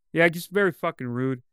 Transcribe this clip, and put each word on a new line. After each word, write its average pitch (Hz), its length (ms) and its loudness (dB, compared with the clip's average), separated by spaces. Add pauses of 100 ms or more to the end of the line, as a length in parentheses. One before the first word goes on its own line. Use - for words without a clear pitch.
(120)
Yeah, 165 160 4
just 170 220 -10
very 190 200 2
fucking 156 360 -6
rude. 123 340 -2 (120)